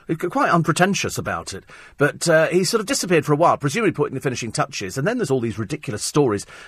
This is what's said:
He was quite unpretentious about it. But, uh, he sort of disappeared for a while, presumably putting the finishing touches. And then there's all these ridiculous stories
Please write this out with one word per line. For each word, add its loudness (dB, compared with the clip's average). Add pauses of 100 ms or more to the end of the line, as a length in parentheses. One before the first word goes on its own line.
He -4
was -4
quite 2
unpretentious 2
about -6
it. -14 (320)
But, 0
uh, 6
he 2
sort 0
of -6
disappeared 2
for 2
a 4
while, 4
presumably 0
putting -2
the -8
finishing -4
touches. -4
And -2
then 0
there's -2
all 2
these -2
ridiculous -6
stories 2 (220)